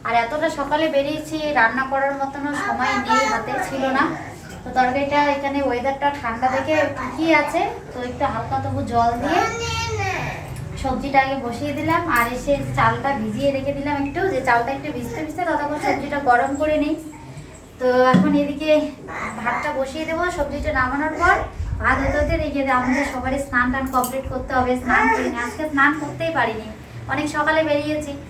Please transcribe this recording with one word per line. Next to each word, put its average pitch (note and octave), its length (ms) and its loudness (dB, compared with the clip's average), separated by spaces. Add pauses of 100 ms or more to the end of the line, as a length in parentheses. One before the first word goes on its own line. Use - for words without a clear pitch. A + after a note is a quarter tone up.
আর A#3+ 100 -2
এতটা D4 360 2
সকালে D4+ 380 0
বেরিয়েছি, D4+ 640 0
রান্না B3 380 2
করার C#4 240 0
মতনও C#4 400 -4
সময় C#4+ 320 -2
নেই, G#4+ 400 2
হাতে - 260 -2 (180)
ছিল C4+ 160 -2
না। C4+ 240 2 (540)
তো B3+ 60 -10
তরকারিটা C#4 680 2
এখানে C#4 260 -2
ওয়েদারটা C4+ 500 0 (100)
ঠান্ডা A#3 260 0
দেখে C#4 340 2 (160)
ঠিকই D4+ 360 0
আছে, D#4+ 360 2 (240)
তো B3+ 80 -8
একটু B3 220 -4
হালকা B3 400 -2
তবু C4+ 180 -2
জল A#3 300 2 (100)
দিয়ে E4 180 2 (1400)
সবজিটা C4+ 380 2
আগে C4+ 140 0
বসিয়ে C4 380 -4
দিলাম। D#4+ 360 0
আর A#3+ 280 2
এসে C#4+ 220 0 (180)
চালটা A#3+ 360 2
ভিজিয়ে C4+ 380 0
রেখে C#4 220 -2
দিলাম C#4+ 320 -2
একটু, F#4 240 -2
যে C4 200 0
চালটা A#3+ 220 4
একটু C#4+ 220 -6
ভিজতে B3 320 -6
ভিজতে D#4+ 180 -6
ততক্ষণ D4 440 -2
সবজিটা C#4 320 -2
গরম C4+ 380 4
করে D4+ 200 2
নিই। D4+ 200 0 (840)
তো B3+ 240 6
এখন C#4+ 300 8
এদিকে D4 460 4 (600)
ভাতটা B3 320 -2
বসিয়ে C4+ 320 -4
দেবো, D#4+ 200 -2 (120)
সবজিটা C#4+ 360 -2
নামানোর C4+ 360 0
পর E4+ 280 4 (420)
ভাত B3+ 200 2
হতে C4+ 200 0
হতে D4 180 2
রেখে B3+ 220 -2
দেবো। C4+ 140 2
আমাদের C4 320 2 (100)
সবারই C4 240 -2
স্নান B3 340 0
টান C4 140 -2
কমপ্লিট B3+ 460 -2
করতে C4 220 -4
হবে, B3+ 220 2
স্নান B3+ 380 2
করিনি, C4 220 -2
আজকে C4+ 320 -4
স্নান C#4+ 320 2
করতেই - 300 -4
পারিনি, A3 340 -2 (440)
অনেক D4 200 -2
সকালে D#4 340 2
বেরিয়েছি D4 500 -2 (180)